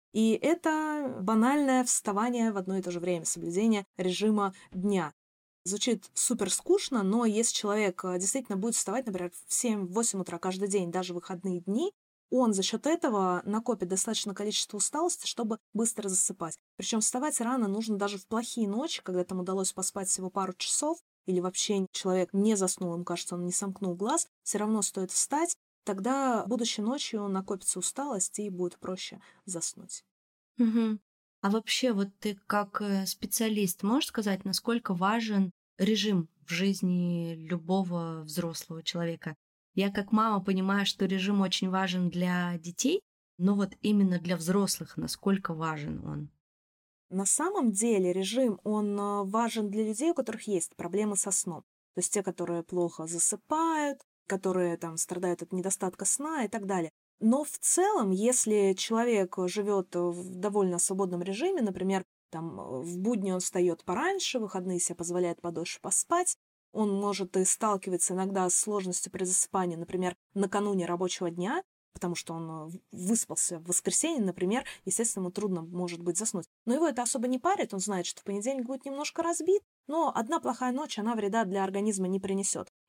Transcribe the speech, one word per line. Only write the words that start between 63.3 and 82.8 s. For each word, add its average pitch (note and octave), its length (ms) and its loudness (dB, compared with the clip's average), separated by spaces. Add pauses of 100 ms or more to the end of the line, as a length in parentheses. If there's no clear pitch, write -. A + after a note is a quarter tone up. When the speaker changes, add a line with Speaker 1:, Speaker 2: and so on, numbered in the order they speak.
Speaker 1:
он F#3 80 0
встает F3+ 440 0
пораньше, E4 560 0
в A3 40 -2
выходные F#3 360 -2
себе F3 160 -2
позволяет F3 460 -2
подольше E3 400 -6
поспать, - 560 0 (360)
он G#3 180 0
может G3 460 0
и F#3 80 4
сталкиваться F#3+ 680 0
иногда F#3+ 360 0
с F3+ 60 2
сложностью G3 560 -2
при F#3+ 120 -6
засыпании, F3+ 540 0
например, F3+ 380 -2 (180)
накануне G3 520 0
рабочего F3+ 440 -2
дня, F#3+ 340 -2 (300)
потому F3 220 -4
что - 180 -8
он, E3 160 -6
э, D#3+ 160 -10
в-, E3+ 140 -12 (120)
выспался F3+ 680 -2
в E3 80 -12
воскресенье, G#3+ 540 2
например, F#3+ 440 0 (180)
естественно, G3+ 400 -2
ему F3+ 80 -2
трудно F#3+ 300 -2
может F3 400 -6
быть F3 160 -2
заснуть. G3+ 280 -2 (200)
Но A#3 80 2
его D#4 120 4
это B3 160 2
особо A#3+ 280 0
не B3+ 100 0
парит, F4 340 0
он G3 60 -4
знает, F#3 260 -2
что - 140 -8
в - 60 -20
понедельник A3+ 400 -2
будет C4 180 -6
немножко C#4+ 400 -4
разбит, E4+ 380 2 (260)
но D4+ 260 2
одна C#4 280 0
плохая B3 320 -2
ночь, C#4+ 260 -4
она A3+ 160 0
вреда G#3+ 300 2
для F#3+ 180 0
организма G3 460 0
не F#3+ 100 0
принесет. G3 480 -2 (220)